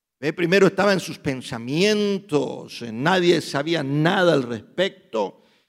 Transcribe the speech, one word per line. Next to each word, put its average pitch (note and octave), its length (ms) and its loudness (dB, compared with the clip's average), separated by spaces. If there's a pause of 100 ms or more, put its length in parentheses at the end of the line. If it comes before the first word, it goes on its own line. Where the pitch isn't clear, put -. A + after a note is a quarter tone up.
(200)
Ve, D3 120 -4
primero F3 360 4
estaba G3 240 2
en F#3 80 0
sus - 180 -12
pensamientos, D3 1600 -2
eh, A#2 100 -10
nadie E3+ 480 2
sabía D3+ 420 -4
nada E3 500 2
al C#3+ 120 2
respecto, A#2 1000 -6 (260)